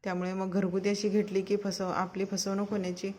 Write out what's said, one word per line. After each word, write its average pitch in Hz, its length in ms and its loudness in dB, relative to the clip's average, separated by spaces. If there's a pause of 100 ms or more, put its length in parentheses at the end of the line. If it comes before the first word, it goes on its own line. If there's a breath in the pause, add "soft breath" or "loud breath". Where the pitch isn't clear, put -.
त्यामुळे 180 280 -2
मग 190 180 -2
घरगुती 190 380 2
अशी 202 200 2
घेतली 202 340 2
की 202 140 2
फसव-, 190 360 -2
आपली 185 320 0
फसवणूक 196 460 -2
होण्याची, 185 380 -2 (100)